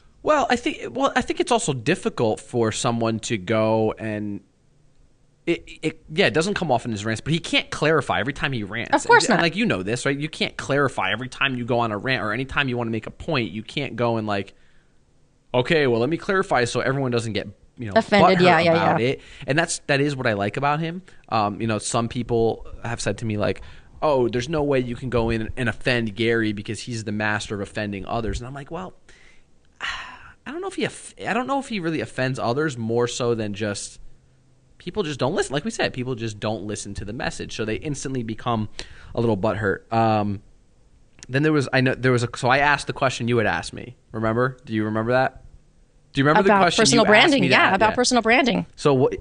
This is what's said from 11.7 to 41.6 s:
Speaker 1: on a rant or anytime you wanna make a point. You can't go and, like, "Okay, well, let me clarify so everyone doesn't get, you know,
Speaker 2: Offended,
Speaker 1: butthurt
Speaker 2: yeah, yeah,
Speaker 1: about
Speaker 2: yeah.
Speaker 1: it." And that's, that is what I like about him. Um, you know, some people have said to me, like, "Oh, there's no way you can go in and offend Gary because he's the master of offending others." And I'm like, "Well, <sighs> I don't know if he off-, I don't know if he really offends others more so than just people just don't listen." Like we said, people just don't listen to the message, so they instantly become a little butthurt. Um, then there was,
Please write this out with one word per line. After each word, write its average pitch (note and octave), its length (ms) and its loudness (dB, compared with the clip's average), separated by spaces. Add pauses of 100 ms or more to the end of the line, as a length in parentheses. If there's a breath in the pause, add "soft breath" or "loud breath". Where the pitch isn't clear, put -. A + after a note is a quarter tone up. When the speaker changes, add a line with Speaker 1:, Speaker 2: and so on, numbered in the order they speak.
Speaker 1:
on A#2 120 0
a G#2 60 -2
rant A#2+ 260 -2
or G#2 80 -2
anytime C3+ 380 -2
you A#2+ 80 -2
wanna A#2 140 -4
make A2+ 140 -4
a A2+ 60 -10
point. B2 400 -4
You G#2+ 100 -8
can't - 340 -8
go A#2 220 0
and, A2 80 -4
like, G2+ 300 -4 (960)
"Okay, C#3 320 2
well, A#2 140 2
let B2 100 2
me D#3+ 80 0
clarify F#3 460 0
so A#2 160 -2
everyone C3 320 0
doesn't A2+ 220 -2
get, G2+ 140 -4 (300)
you A#2 100 -8
know, G2+ 80 -6
Speaker 2:
Offended, G3 440 6
Speaker 1:
butthurt - 20 2
Speaker 2:
yeah, F3 180 8
yeah, E3+ 120 4
Speaker 1:
about E3 300 2
Speaker 2:
yeah. A#2 60 2
Speaker 1:
it." C#3 140 -2 (240 loud breath)
And C3 140 -2
that's, E3+ 260 -2
that C#3 160 0
is D3 140 0
what B2+ 100 -4
I A2+ 80 2
like G2+ 240 0
about C#3+ 220 0
him. E3+ 240 -8 (260 soft breath)
Um, G#2 320 0
you A2+ 60 0
know, A2 100 0
some A#2 300 -2
people A2+ 580 0 (180)
have A#2 160 -6
said G#2 200 -4
to A#2+ 60 -6
me, G#2+ 120 -2
like, G2+ 240 0 (400 soft breath)
"Oh, C3+ 260 4
there's A#2+ 220 -2
no D#3 140 0
way C#3 160 2
you A#2+ 160 -4
can A#2+ 160 -8
go A#2 180 2
in A2+ 260 -2
and B2 140 -2
offend A#2 460 -2
Gary A2+ 380 2
because G2+ 280 -8
he's A2+ 220 -8
the G#2+ 80 -8
master G#2+ 420 -4
of G2+ 80 -6
offending G2+ 460 -6
others." A2 340 -4
And A#2+ 60 -12
I'm C3 80 -14
like, C#3 160 -14
"Well, F3 240 -10 (440 soft breath)
<sighs> - 420 -20
I - 720 -12
don't E4 100 -8
know G4 60 -8
if F#4 80 -8
he C4 120 -2
off-, - 260 -16 (100)
I C3 100 -4
don't B3 120 -2
know C4+ 140 -2
if C4 100 -8
he A3 100 -4
really D#3+ 220 -2
offends B2+ 380 -4
others B2+ 380 0
more A#2 300 0
so A#2+ 280 -2
than G#2+ 180 -4
just G2+ 460 -6 (800)
people G3 240 -6
just D3+ 180 -6
don't C3 140 0
listen." C#4+ 200 -2
Like D3+ 120 -2
we A3+ 60 -4
said, - 220 -2
people B2+ 220 -6
just G#2+ 240 -8
don't G#2+ 280 -4
listen G#2 280 -8
to - 100 -8
the G2+ 80 -8
message, C3 420 -8
so A2 100 -4
they G#2+ 120 -2
instantly C3+ 440 -6
become A2+ 480 -4 (460 loud breath)
a - 40 0
little A2+ 180 2
butthurt. G2+ 540 -2
Um, G#2+ 520 2 (840)
then C3 140 0
there D#3 120 4
was, C#3 200 2